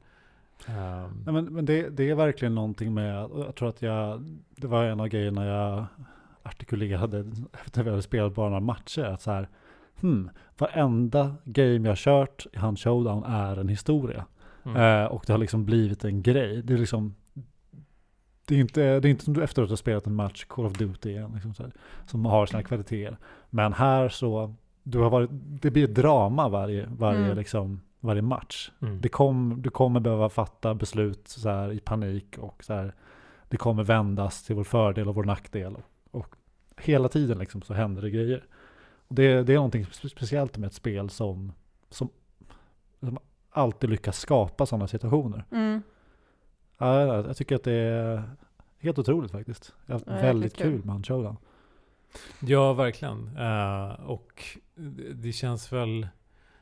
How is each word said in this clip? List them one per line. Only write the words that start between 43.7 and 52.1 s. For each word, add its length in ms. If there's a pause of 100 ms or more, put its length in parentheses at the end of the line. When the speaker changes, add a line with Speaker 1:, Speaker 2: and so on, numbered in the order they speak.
Speaker 2:
lyckas 300
skapa 460
såna 220
situationer. 640
Speaker 3:
Mm. 300 (960)
Speaker 2:
Ja, 240
jag, 280
jag 80
tycker 180
att 80
det 100
är 500 (560)
helt 200
otroligt 320
faktiskt. 420 (120)
Jag 80
har 60
haft 80
Speaker 3:
Ja, 80
Speaker 2:
väldigt 380
Speaker 3:
jäkla 120
kul. 120
Speaker 2:
kul 80
med 80
Hunt 140
Showdown. 300 (1000)